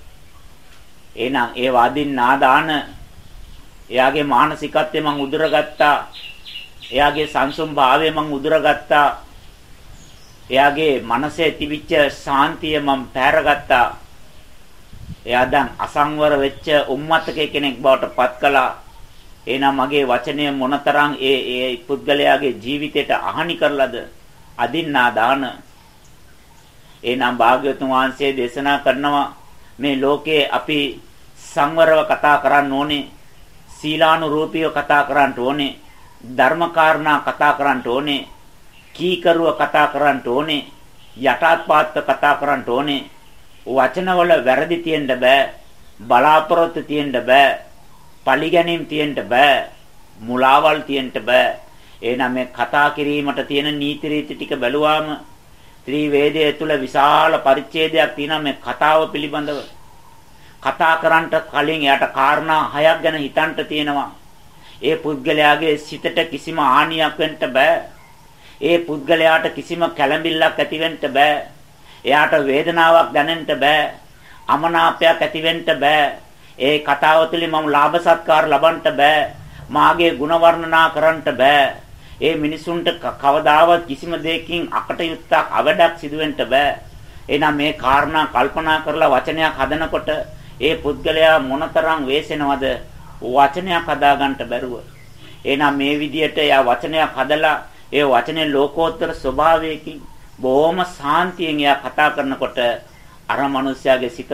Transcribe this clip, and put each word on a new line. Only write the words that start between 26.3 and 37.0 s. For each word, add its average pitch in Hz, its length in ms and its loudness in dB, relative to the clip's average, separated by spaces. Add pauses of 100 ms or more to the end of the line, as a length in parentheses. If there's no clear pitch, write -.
එහෙනම් 123 380 -2
භාග්‍යවතුන් 131 520 2
වහන්සේ 131 460 0
දේශනා 139 440 -2
කරනවා 143 560 0 (400)
මේ 135 240 -2
ලෝකේ 143 500 0
අපි 143 520 -4 (420)
සංවරව 160 600 2
කතා 147 320 2
කරන්න 139 340 2
ඕනේ. 143 380 -4 (640)
සීලානුරූපීව 160 1000 0
කතා 143 320 0
කරන්න 139 320 0
ඕනේ. 135 420 -4 (500)
ධර්ම 139 400 2
කාරණා 156 520 2